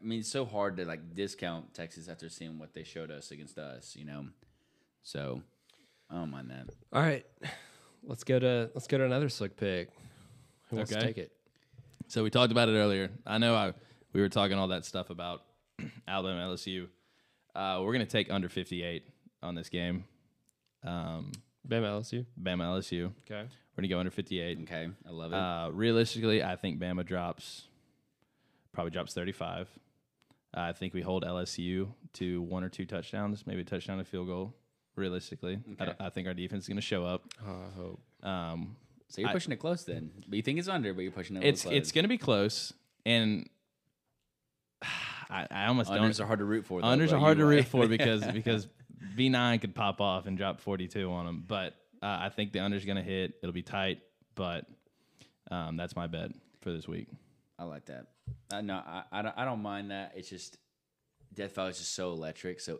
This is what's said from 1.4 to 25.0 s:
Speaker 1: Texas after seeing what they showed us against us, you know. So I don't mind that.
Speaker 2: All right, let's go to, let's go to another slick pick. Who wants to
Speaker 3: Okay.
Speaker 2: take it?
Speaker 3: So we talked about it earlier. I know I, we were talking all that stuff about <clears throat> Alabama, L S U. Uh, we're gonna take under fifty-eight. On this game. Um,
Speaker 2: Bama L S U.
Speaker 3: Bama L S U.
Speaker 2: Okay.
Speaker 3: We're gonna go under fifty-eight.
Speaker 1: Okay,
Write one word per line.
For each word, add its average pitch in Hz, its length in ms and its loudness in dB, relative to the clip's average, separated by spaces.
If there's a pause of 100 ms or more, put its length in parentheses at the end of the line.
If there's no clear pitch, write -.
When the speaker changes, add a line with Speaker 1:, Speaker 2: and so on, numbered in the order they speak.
Speaker 1:
Texas 82 340 -12
after 82 220 -14
seeing 80 300 -12
what 78 160 -16
they 80 80 -10
showed 80 260 -10
us 71 220 -14
against 73 260 -16
us, 67 380 -12
you 73 100 -14
know. 71 220 -10 (720)
So 69 400 -6 (680)
I 80 40 -8
don't 85 140 -4
mind 67 220 -10
that. 65 160 -14 (260)
Speaker 2:
All 135 80 4
right, 151 240 2 (800)
let's 131 200 -8
go 131 140 6
to, 123 380 4
let's 131 100 -8
go 139 140 4
to 131 60 6
another 131 240 4
slick 101 280 -4
pick. 90 320 0 (800)
Who 117 60 -4
wants 110 160 -2
to 107 60 0
Speaker 3:
Okay. 113 100 2
Speaker 2:
take 113 100 -4
it? 85 140 -8 (760)
Speaker 3:
So 113 160 0
we 110 60 2
talked 123 220 8
about 117 180 8
it 110 40 6
earlier. 101 360 6 (160)
I 107 140 0
know 117 160 6
I, 101 180 2 (400)
we 98 80 4
were 98 80 6
talking 98 300 2
all 95 80 2
that 90 180 -4
stuff 92 240 -6
about 87 320 -8 (340)
<clears throat> - 320 -12
Alabama, 92 360 0
L 92 100 -4
S - 140 -8
U. 92 200 -6 (680)
Uh, 95 280 0
we're 107 100 2
gonna 123 120 2
take 104 260 0
under 92 180 0
fifty-eight. 87 580 -4 (360)
On 87 120 -4
this 82 140 -8
game. 87 360 -2 (760)
Um, 85 480 -6 (360)
Speaker 2:
Bama 117 200 2
L 104 120 -2
S 110 140 -6
U. 123 120 -4 (160)
Speaker 3:
Bama 90 240 0
L 90 120 0
S 95 140 -4
U. 87 220 -2 (120)
Speaker 2:
Okay. 104 160 -10 (340)
Speaker 3:
We're - 60 -6
gonna 98 60 0
go 90 120 2
under 90 120 0
fifty-eight. 87 520 -4
Speaker 1:
Okay, 80 240 -6 (180)